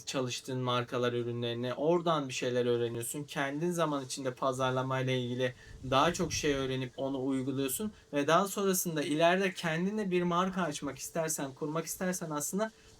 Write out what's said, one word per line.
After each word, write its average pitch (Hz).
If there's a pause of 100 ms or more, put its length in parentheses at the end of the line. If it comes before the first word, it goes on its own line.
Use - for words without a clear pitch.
çalıştığın 127
markalar 123
ürünlerini? 120
Oradan 160
bir 127
şeyler 123
öğreniyorsun. 120
Kendin 147
zaman 151
içinde 131
pazarlamayla 131
ilgili 123 (380)
daha 147
çok 170
şey 147
öğrenip 131
onu 135
uyguluyorsun 135 (220)
ve 143
daha 175
sonrasında 190
ileride 175
kendine 185
bir 180
marka 185
açmak 147
istersen, 160
kurmak 160
istersen 180
aslında 185 (280)